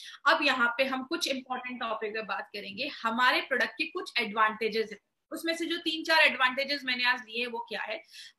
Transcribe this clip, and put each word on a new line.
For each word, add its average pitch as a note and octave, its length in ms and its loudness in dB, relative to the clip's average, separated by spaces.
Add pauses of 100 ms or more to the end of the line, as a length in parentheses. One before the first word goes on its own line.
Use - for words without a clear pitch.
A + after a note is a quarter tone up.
(280)
अब D#4+ 160 6
यहाँ B3+ 340 4
पे C4+ 60 4
हम C4 200 -2
कुछ E4 240 -4
important B3 520 -6
टॉपिक A3 340 -4
पे A3 80 -4
बात G3 320 -6
करेंगे। G3+ 340 -6
हमारे B3+ 540 2
प्रोडक्ट A#3 300 0
के D#4 140 -4
कुछ F4+ 340 -8
advantages G#3+ 720 0
हैं, G3+ 80 -16 (320)
उसमें E4 260 -2
से E4 80 -4
जो E4 120 -2
तीन D#4+ 260 -4
चार D#4+ 160 6
advantages C4 640 2
मैंने B3 220 0
आज B3 140 4
लिए A3 200 -8
हैं, B3 80 -2
वो A3+ 120 -8
क्या G3 220 -8
है? A3 220 -8 (360)